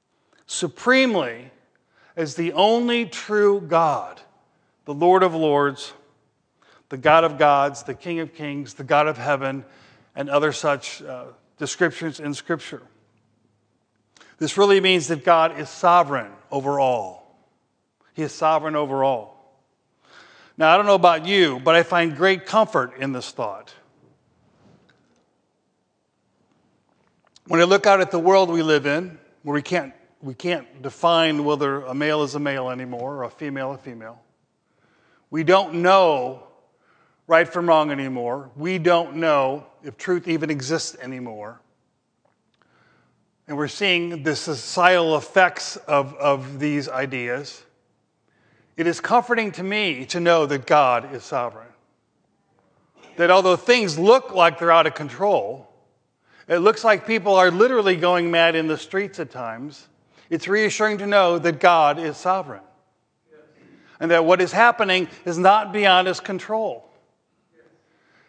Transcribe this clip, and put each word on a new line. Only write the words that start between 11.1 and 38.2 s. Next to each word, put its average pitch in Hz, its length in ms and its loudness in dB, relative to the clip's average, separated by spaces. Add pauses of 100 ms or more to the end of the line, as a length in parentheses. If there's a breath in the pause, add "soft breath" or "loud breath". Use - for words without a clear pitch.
descriptions 160 640 -4
in 147 140 -8
Scripture. 139 480 -8 (1600 soft breath)
This 151 180 -6
really 196 240 6
means 180 280 2
that 160 160 -6
God 165 340 2
is 147 100 -10
sovereign 143 640 2 (200)
over 139 280 -4
all. 123 580 -4 (800)
He 160 80 -8
is 147 100 -6
sovereign 156 440 -2
over 135 280 -2
all. 120 300 -4 (1200 soft breath)
Now, 160 160 4
I 175 40 8
don't 208 100 2
know 202 80 6
about 170 320 4
you, 175 360 2
but 160 120 6
I 170 80 6
find 170 340 -2
great 185 300 0
comfort 190 520 0
in 135 140 -6
this 123 180 -10
thought. 107 420 -10 (3750)
When 170 140 2
I 175 40 6
look 196 220 4
out 196 140 6
at 185 100 -2
the 175 80 -2
world 185 320 4
we 170 120 0
live 151 240 0
in, 160 320 -4 (240)
where 147 120 -6
we 143 80 -2
can't, 143 320 -4 (260)
we 135 140 -12
can't 143 480 -8
define 156 640 0
whether 143 380 -2
a 131 120 -10
male 151 280 -2
is 135 120 -4
a 143 60 -6
male 135 300 -6
anymore 127 460 -10
or 131 80 -8
a 117 60 -8
female 139 420 -10
a 131 60 -16
female, 117 420 -20 (1120)
we 156 140 -4
don't 180 300 2
know 165 720 2 (840)
right 165 220 4
from 175 200 -4
wrong 156 220 2
anymore. 131 640 -8